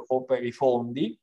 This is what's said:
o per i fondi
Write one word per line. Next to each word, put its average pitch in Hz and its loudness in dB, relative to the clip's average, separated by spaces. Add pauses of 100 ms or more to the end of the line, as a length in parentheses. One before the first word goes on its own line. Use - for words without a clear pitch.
o 127 0
per 123 0
i 120 -2
fondi 127 0